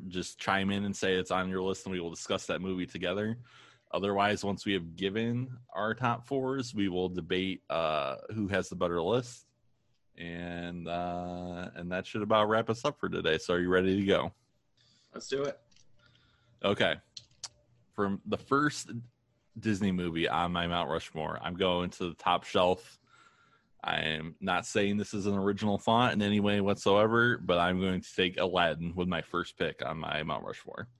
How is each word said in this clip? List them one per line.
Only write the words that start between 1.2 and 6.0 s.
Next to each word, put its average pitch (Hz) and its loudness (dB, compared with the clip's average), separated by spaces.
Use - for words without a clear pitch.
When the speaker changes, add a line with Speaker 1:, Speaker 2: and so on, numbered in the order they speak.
Speaker 1:
on 92 0
your 95 -2
list, 95 -4
and 95 -6
we 90 -2
will 85 -6
discuss 92 -4
that 82 -2
movie 92 -4
together. 101 -4
Otherwise, 101 2
once 98 -2
we 101 2
have 85 -4
given 113 -2
our 107 -2
top 120 -2